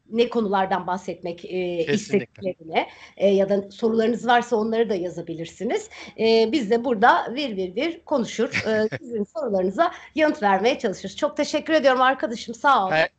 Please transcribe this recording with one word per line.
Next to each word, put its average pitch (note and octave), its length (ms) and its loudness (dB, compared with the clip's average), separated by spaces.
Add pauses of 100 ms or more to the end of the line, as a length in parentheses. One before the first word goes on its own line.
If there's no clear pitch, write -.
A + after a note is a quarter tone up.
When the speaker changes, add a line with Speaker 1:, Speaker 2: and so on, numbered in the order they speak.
Speaker 1:
ne A#3 200 2
konulardan F#3+ 580 0
bahsetmek, F3+ 580 -8
e, F3 400 -4
Speaker 2:
Kesinlikle. C#3+ 80 0
Speaker 1:
istediklerini, G3 960 -4 (300)
e, G3 120 2
ya G3 200 4
da G3+ 220 -2
sorularınız A3+ 560 0
varsa A#3+ 280 4
onları A3 340 0
da G#3+ 60 0
yazabilirsiniz. E3+ 960 -6 (300)
E, A3+ 320 4
biz A3+ 200 0
de A#3 140 0
burada B3 500 4
vir C4 220 -6
vir F3+ 180 -6
vir D#4+ 300 -4
konuşur, B3 440 -2 (180)
e, A3 220 0
Speaker 2:
<laughs> - 80 -8
Speaker 1:
sizin A#3 260 -6
sorularınıza A3 680 0 (240)
yanıt D4+ 280 2
vermeye G3+ 360 2
çalışırız. F#3+ 380 -6
Çok D4 200 -2
teşekkür D4+ 360 -2
ediyorum C4 280 4
arkadaşım, B3+ 540 -2
sağ B3+ 320 2
ol. E3 40 -2
Speaker 2:
Ha, D#3 160 2 (120)